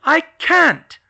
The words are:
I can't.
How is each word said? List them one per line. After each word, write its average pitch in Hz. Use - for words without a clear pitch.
I 320
can't. 330